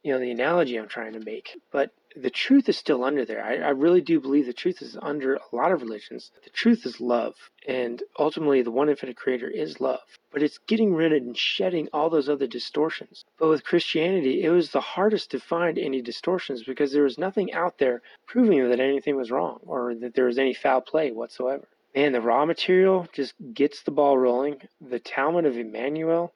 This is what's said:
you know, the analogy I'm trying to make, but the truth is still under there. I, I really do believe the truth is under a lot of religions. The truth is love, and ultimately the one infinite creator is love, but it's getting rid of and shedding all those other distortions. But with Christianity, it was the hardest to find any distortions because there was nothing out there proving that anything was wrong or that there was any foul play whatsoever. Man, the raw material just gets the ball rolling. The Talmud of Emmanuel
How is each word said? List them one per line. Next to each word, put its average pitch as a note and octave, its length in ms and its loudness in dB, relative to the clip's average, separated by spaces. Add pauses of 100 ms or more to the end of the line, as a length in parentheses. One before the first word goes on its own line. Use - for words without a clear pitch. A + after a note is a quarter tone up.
you C#3+ 100 -2
know, C3 60 0
the B2+ 120 -2
analogy C3 460 0
I'm G#2+ 120 -8
trying A2 260 -10
to A2 60 -10
make, A2 380 -12 (140)
but C#3 200 0 (240)
the B2+ 140 -4
truth - 380 4
is E3+ 80 2
still B2+ 280 0
under C#3 200 0
there. A2 180 -6
I, A2+ 140 -4
I D3+ 140 -2
really D#3+ 300 4
do D#3+ 200 2
believe C3+ 260 2
the B2 60 -6
truth F3 300 -4
is B2+ 180 -14
under C#3+ 360 -2
a - 200 -10
lot D3 160 2
of E3 80 0
religions. A2+ 500 -12 (140)
The - 60 -20
truth - 360 2
is B2 140 -10
love, A#2+ 340 -2 (320)
and B2+ 360 -4 (160)
ultimately D3+ 440 2
the A#2 80 -2
one C3+ 180 2
infinite C#3 280 -4
creator B2+ 320 -4
is D3+ 320 -8
love, B2+ 380 -6 (160)
but D3 80 0
it's D3 160 -2
getting A3 340 0
rid D#3+ 200 2
of C#3+ 100 2
and A#2+ 160 -10
shedding F3+ 540 -2
all D#3 180 0
those D3 180 2
other C#3 200 0
distortions. - 760 -6 (140)
But D#3+ 100 2
with D#3 160 2
Christianity, E3+ 760 0
it D#3+ 80 2
was E3+ 220 2
the C#3 80 2
hardest G3+ 500 -2
to C#3 80 -6
find E3+ 400 -2
any C3+ 240 -4
distortions B2+ 640 -6
because C3 280 -2
there D3 120 4
was B2+ 120 0
nothing F#3+ 360 -2
out E3+ 260 -2
there B2 240 0 (240)
proving F#3+ 420 4
that B2 120 2
anything C#3 340 0
was B2+ 160 -4
wrong D3 340 -2
or A#2+ 300 -4
that A#2 220 -8
there B2+ 80 4
was A#2+ 120 2
any C3+ 160 2
foul C3 280 2
play D#3 320 -2
whatsoever. B2+ 560 -6 (260)
Man, C#3+ 160 2
the B2+ 100 0
raw A#2 240 2
material F#3 680 2
just C3+ 220 -6 (200)
gets C#3+ 260 0
the - 120 -6
ball C#3+ 260 4
rolling. B2+ 380 2 (240)
The B2+ 180 -8
Talmud D#3+ 480 -2
of B2+ 100 2
Emmanuel D3+ 800 -2